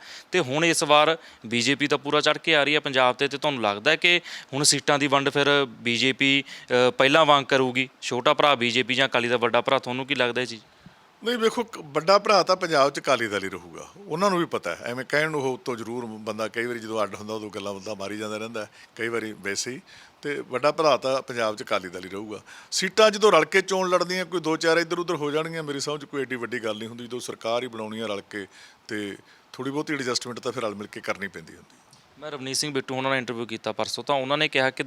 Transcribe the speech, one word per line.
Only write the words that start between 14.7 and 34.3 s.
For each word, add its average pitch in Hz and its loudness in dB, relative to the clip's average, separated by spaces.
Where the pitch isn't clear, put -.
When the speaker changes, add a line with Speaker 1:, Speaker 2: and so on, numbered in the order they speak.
Speaker 2:
ਹੈ। - -16
ਐਵੇਂ 123 -6
ਕਹਿਣ 156 0
ਨੂੰ 147 -4
ਉਹ 131 -2
ਉੱਤੋਂ 123 -6
ਜ਼ਰੂਰ 117 -8
ਬੰਦਾ 110 -6
ਕਈ 117 -4
ਵਾਰੀ 120 -6
ਜਦੋਂ 110 -2
ਅੱਡ 101 -6
ਹੁੰਦਾ 104 -10
ਉਦੋਂ 107 -8
ਗੱਲਾਂ 101 -8
ਬੰਦਾ 98 -10
ਮਾਰੀ 98 -8
ਜਾਂਦਾ 107 -6
ਰਹਿੰਦਾ 110 -8
ਹੈ, 104 -10
ਕਈ 113 -4
ਵਾਰੀ 110 -6
ਵੈਸੇ 98 -6
ਹੀ। 131 -12
ਤੇ 143 -6
ਵੱਡਾ 123 0
ਭਰਾ 151 4
ਤਾਂ 131 -2
ਪੰਜਾਬ 113 -4
'ਚ 110 -10
ਅਕਾਲੀ 95 -4
ਦਲ 90 -12
ਹੀ 92 -12
ਰਹੂਗਾ। 101 -10
ਸੀਟਾਂ 214 4
ਜਦੋਂ 208 4
ਰਲ 160 8
ਕੇ 190 2
ਚੋਣ 185 -2
ਲੜਦੀਆਂ, 180 0
ਕੋਈ 175 -4
ਦੋ 160 0
ਚਾਰ 165 4
ਇੱਧਰ 170 -2
ਉੱਧਰ 170 -2
ਹੋ 147 -4
ਜਾਣਗੀਆਂ, 160 -4
ਮੇਰੀ 143 -6
ਸਮਝ 147 -6
'ਚ 139 -16
ਕੋਈ 143 -6
ਐਡੀ 127 -4
ਵੱਡੀ 120 -6
ਗੱਲ 107 -4
ਨਹੀਂ 110 -8
ਹੁੰਦੀ। 120 -14
ਜਦੋਂ 120 -8
ਸਰਕਾਰ 117 -4
ਹੀ 127 -8
ਬਣਾਉਣੀ 110 -8
ਆ 113 -6
ਰਲ 101 -4
ਕੇ, 98 -10
ਤੇ 104 -8
ਥੋੜ੍ਹੀ 131 -8
ਬਹੁਤੀ 151 -4
ਐਡਜਸਟਮੈਂਟ 123 -4
ਤਾਂ 120 -6
ਫਿਰ 117 -6
ਰਲ 104 -4
ਮਿਲ 104 -12
ਕੇ 110 -14
ਕਰਨੀ 98 -6
ਪੈਂਦੀ 85 -16
ਹੁੰਦੀ - -20
ਹੈ। - -20
Speaker 1:
ਮੈਂ 151 -12
ਰਵਨੀਤ 131 -8
ਸਿੰਘ 151 -4
ਬਿੱਟੂ 135 -4
ਉਹਨਾਂ 131 -2
ਨਾਲ 135 0
ਇੰਟਰਵਿਊ 120 -6
ਕੀਤਾ 110 -6
ਪਰਸੋਂ, 110 -6
ਤਾਂ 147 0
ਉਹਨਾਂ 135 -2